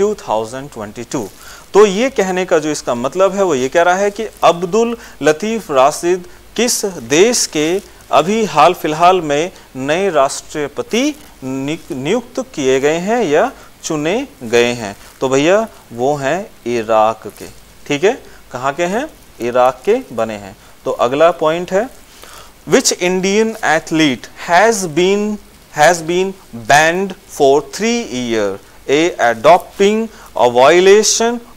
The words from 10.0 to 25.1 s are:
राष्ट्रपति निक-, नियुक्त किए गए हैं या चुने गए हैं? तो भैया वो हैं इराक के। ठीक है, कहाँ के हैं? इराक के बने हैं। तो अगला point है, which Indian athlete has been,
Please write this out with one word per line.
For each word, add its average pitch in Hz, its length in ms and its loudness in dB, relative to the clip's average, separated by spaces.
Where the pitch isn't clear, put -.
राष्ट्रपति 151 1080 -2
निक-, 135 480 -8
नियुक्त 185 540 -6
किए 135 240 0
गए 147 180 0
हैं 214 260 -2
या 180 280 0
चुने 170 440 -4
गए 120 300 2
हैं? 107 220 -8
तो 135 80 -2
भैया 170 380 2
वो 127 220 -2
हैं 151 340 -6
इराक 110 600 0
के। 92 200 -18
ठीक 147 160 -2
है, 240 200 0
कहाँ 131 220 -4
के 170 100 -4
हैं? 220 260 -4
इराक 123 440 0
के 226 140 0
बने 110 220 -6
हैं। 98 220 -16
तो 131 60 -4
अगला 143 400 2
point 175 400 -4
है, 208 320 -4
which 233 240 2
Indian 190 560 0
athlete 156 640 0
has 202 280 4
been, 208 380 0